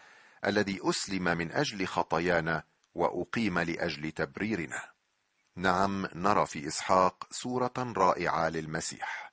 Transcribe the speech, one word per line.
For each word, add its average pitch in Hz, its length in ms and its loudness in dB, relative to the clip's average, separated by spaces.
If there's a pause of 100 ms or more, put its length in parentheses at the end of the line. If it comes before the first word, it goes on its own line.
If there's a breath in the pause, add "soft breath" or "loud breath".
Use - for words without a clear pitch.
(460 loud breath)
"الذي 101 380 2
أسلم 98 400 -2
من 85 280 0
أجل 120 340 -2
خطايانا 82 800 0 (320)
وأقيم 87 640 0
لأجل 78 520 -2
تبريرنا". 85 720 -4 (760)
نعم، 95 500 2 (100)
نرى 92 300 4
في 71 220 -6
إسحاق 92 640 4
صورة 123 460 -2
رائعة 87 720 2
للمسيح. 78 840 -6